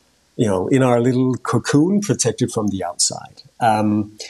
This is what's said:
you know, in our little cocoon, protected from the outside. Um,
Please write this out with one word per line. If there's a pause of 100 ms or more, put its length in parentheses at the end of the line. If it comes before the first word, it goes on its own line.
(360)
you
know,
in
our
little (160)
cocoon,
protected
from
the
outside. (340)
Um, (420)